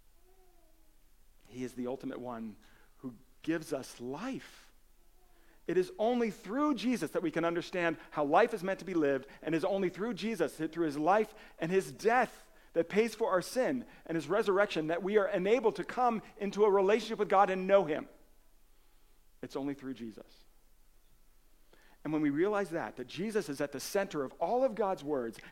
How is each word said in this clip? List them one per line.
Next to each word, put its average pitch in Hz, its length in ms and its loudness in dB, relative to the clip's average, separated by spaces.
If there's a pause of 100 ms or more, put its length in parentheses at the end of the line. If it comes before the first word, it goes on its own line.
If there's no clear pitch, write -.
(1500)
He 127 160 -10
is 123 100 -8
the 123 140 -6
ultimate 135 320 -6
one 117 360 -10 (420)
who 123 180 -12 (260)
gives 160 320 -4
us 131 260 -8
life. 147 680 -10 (1000)
It 170 120 -2
is 185 200 2
only 233 320 0
through 269 460 -2
Jesus 202 360 -2
that - 120 -2
we 156 80 -2
can 165 140 0
understand 170 520 0 (140)
how 156 120 -2
life 190 300 4
is 185 100 -6
meant 190 160 -2
to 175 60 -14
be 185 80 -6
lived, 139 320 2 (160)
and 156 140 -2
it - 20 0
is 147 80 0
only 196 240 0
through 220 240 -4
Jesus, 180 400 -2
through 160 320 -4
his 143 140 -2
life 196 340 2 (240)
and 170 140 -4
his 180 200 0
death 214 400 2 (420)
that 165 160 2
pays 220 260 2
for 208 160 0
our 180 100 4
sin 165 440 -2 (200)
and 165 100 -4
his 151 120 -4
resurrection, 196 600 2
that 170 140 -2
we 202 160 2
are 196 120 6
enabled 208 480 2
to 180 60 -4
come 233 380 0 (160)
into 202 280 2
a 214 40 6
relationship 214 480 4
with 202 120 -2
God 196 200 6
and 190 160 -2
know 196 200 8
him. 151 220 -4 (1300)
It's - 140 -12
only 139 180 -6
through 131 220 -10
Jesus. 110 300 -14 (1800)
And 147 100 -4
when 151 80 0
we 151 80 2
realize 190 400 0
that, 151 260 -6
that 127 120 -10
Jesus 202 420 -4
is 139 100 -6
at 147 140 -2
the 135 60 -8
center 190 440 -2
of 131 160 -8
all 226 240 0
of 262 100 0
God's 190 300 -2
words, 127 340 -4 (140)